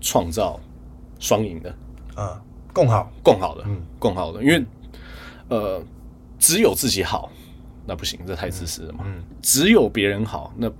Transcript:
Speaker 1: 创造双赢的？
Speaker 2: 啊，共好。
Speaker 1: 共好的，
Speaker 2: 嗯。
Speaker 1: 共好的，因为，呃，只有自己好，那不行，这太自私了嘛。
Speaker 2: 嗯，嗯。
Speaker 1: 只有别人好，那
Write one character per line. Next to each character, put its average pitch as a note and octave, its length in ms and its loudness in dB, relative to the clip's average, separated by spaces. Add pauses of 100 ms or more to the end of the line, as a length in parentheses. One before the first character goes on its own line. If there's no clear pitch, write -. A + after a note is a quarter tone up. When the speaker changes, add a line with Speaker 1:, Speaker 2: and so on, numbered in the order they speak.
Speaker 1:
创 F2+ 280 2
造 F2+ 300 0 (600)
双 A2 240 4
赢 F2+ 200 -4
的？ F2+ 120 -10 (380)
Speaker 2:
啊， G2 260 -6 (320)
共 E3+ 160 6
好。 G#2+ 240 4 (120)
Speaker 1:
共 G#2 160 8
好 E2+ 180 -2
的， - 80 -10
Speaker 2:
嗯。 G2+ 160 -4 (160)
Speaker 1:
共 A2 160 2
好 F2 180 -2
的， G2 120 -6
因 C#3 60 6
为， D#3+ 140 6 (840)
呃， G2+ 360 -2 (540)
只 - 220 2
有 - 160 4
自 - 120 -2
己 G2 160 0
好， - 280 -4 (560)
那 F#2+ 80 -6
不 - 100 -10
行， - 220 -6
这 F#2+ 80 -6
太 E2+ 160 -6
自 F2+ 160 -6
私 E2 160 -8
了 D#2 100 -12
嘛。 D#2+ 140 -12
Speaker 2:
嗯， F#2+ 100 -6
嗯。 E2+ 60 -12 (180)
Speaker 1:
只 D#3+ 300 4
有 D#3 180 8
别 G2+ 180 2
人 G2+ 160 0
好， E2+ 320 -6
那 A2 140 -2 (100)